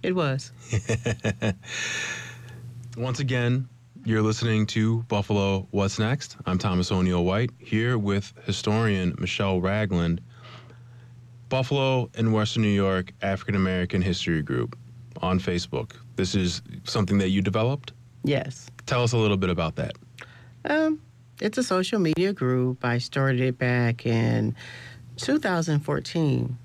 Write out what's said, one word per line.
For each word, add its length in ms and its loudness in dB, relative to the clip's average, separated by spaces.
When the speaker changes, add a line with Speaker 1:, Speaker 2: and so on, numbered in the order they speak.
Speaker 1:
it 120 0
was. 380 -2
Speaker 2:
<laughs> 800 -2
Once 240 -4
again, 480 0
you're 180 2
listening 440 2
to 380 2
Buffalo 680 0
What's 280 0
Next. 380 -2
I'm 120 2
Thomas 340 0
O'Neill 320 2
White, 340 2
here 400 0
with 340 -2
historian 760 0
Michelle 420 0
Ragland. 600 0
Buffalo 680 2
and 180 2
Western 300 2
New 60 4
York 440 2
African 320 -2
American 480 2
History 400 0
Group 340 -2
on 160 2
Facebook. 540 -4
This 180 0
is 280 0
something 340 2
that 120 4
you 120 4
developed? 500 0
Speaker 1:
Yes. 460 -2
Speaker 2:
Tell 160 0
us 100 2
a 60 2
little 180 4
bit 140 2
about 260 0
that. 160 -4
Speaker 1:
Um, 360 2
it's 180 0
a 40 2
social 380 0
media 320 2
group. 520 0
I 140 2
started 420 0
it 180 0
back 480 0
in 480 2
two 220 0
thousand 420 2
fourteen. 840 0